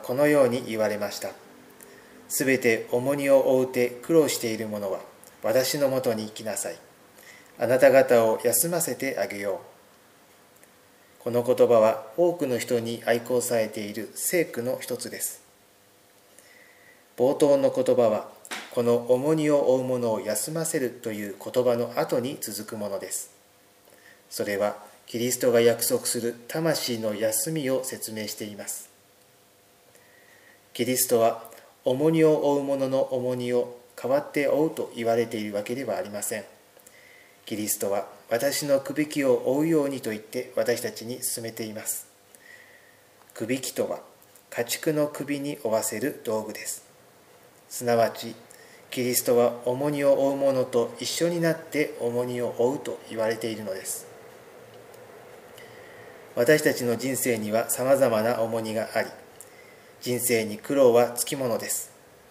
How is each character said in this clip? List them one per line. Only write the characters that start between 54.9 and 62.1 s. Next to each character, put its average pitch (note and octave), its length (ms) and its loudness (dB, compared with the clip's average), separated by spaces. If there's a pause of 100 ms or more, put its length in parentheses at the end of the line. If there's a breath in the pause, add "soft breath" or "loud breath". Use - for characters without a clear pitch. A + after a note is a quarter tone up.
私 D3+ 280 4
た C#3+ 100 4
ち B2 120 -4
の A#2 120 0
人 B2+ 200 -4
生 A#2+ 200 0
に G#2+ 160 -4
は A2+ 160 0
様 C3 280 2
々 A#2 260 4
な A2 180 0
重 A2+ 220 -2
荷 A2 120 -6
が A2 200 -4
あ A2 80 0
り、 - 80 -8 (920 loud breath)
人 B2 180 -2
生 A2 280 0
に G#2 100 -8
苦 C#3 200 -4
労 B2+ 180 8
は A#2+ 180 4
つ - 140 -4
き D3 100 -6
も C3 120 -4
の A2 100 -2
で G#2 100 -10
す。 - 220 -6 (400)